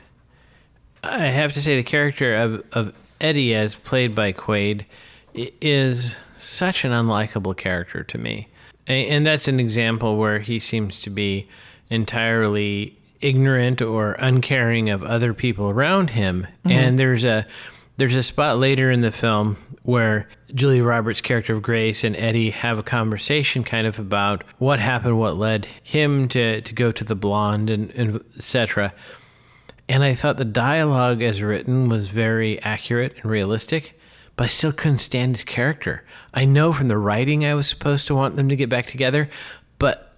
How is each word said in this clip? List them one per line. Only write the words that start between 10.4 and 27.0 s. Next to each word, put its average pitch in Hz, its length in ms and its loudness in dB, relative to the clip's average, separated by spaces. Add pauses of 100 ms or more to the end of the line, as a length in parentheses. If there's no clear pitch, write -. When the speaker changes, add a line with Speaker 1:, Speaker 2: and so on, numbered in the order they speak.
Speaker 1:
seems 107 440 -4
to 104 60 -10
be 98 380 -4 (420)
entirely 107 1080 -2 (240)
ignorant 131 640 2
or 110 300 0
uncaring 120 760 2
of 95 140 -2
other 117 280 0
people 104 380 -2
around 156 400 2
him. 92 380 -2 (180)
Speaker 2:
Mm-hmm. 180 60 2
Speaker 1:
And 127 260 4
there's 127 260 2
a, 110 220 2 (520)
there's 127 180 2
a 127 80 2
spot 143 340 0
later 131 320 4
in 123 120 4
the 113 100 2
film 107 460 0 (260)
where 110 440 2 (280)
Julia 127 280 4
Roberts' 117 380 0
character 113 320 -2
of 107 80 -2
Grace 110 420 0
and 110 120 0
Eddie 113 340 0
have 117 300 -2
a 104 40 -8
conversation 123 800 -2
kind 113 220 -2
of 110 140 -4
about 101 440 -2 (140)
what 131 220 2
happened, 120 400 0
what 101 160 0
led 107 320 -2 (160)
him 143 460 0
to, 113 320 0
to - 120 -12
go 117 180 2
to - 120 -6